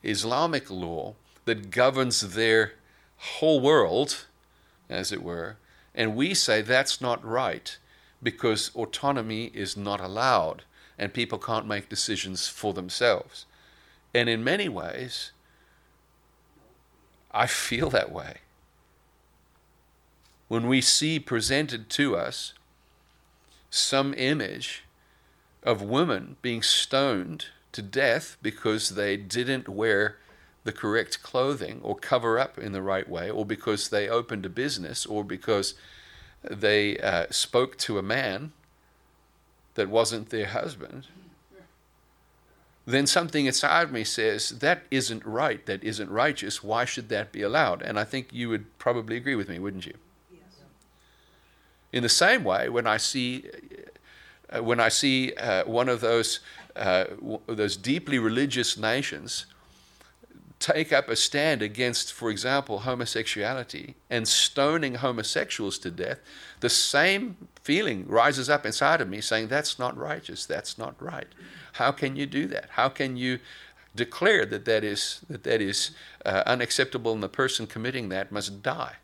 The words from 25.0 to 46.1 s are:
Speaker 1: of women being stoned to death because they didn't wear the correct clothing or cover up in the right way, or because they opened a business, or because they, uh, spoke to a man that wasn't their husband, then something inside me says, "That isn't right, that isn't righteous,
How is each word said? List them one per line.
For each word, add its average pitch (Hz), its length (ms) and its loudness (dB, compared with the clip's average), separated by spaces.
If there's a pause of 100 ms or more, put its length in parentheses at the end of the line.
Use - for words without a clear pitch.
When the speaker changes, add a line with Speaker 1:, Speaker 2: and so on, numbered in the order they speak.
Speaker 1:
of 107 180 2
women 123 600 0
being 117 200 -4
stoned 104 840 0 (240)
to - 100 -10
death 120 600 0
because 107 480 -2
they 101 260 0
didn't 120 540 -4
wear 104 480 2 (480)
the 107 80 -2
correct 107 500 -2
clothing 131 600 -2
or 104 120 -4
cover 117 420 2
up 135 200 -2
in 107 160 -8
the 95 80 -4
right 95 260 0
way, 87 220 -6
or 107 160 -2
because 104 420 -2
they 104 220 0
opened 113 360 -2
a 92 40 -6
business, 110 560 -4
or 104 180 -4
because 98 520 0 (680)
they, 104 560 2
uh, 87 300 2
spoke - 480 0
to 107 200 -2
a 95 60 -2
man 117 480 -2 (1200)
that 98 140 0
wasn't 113 400 2
their 107 180 -4
husband, 117 600 -8 (1800)
then 135 200 4
something 156 400 2
inside 147 460 4
me 117 120 -2
says, 110 460 0 (100)
"That 151 320 2
isn't 113 340 -2
right, 113 400 -2
that 95 180 -4
isn't 104 260 -4
righteous, 110 540 0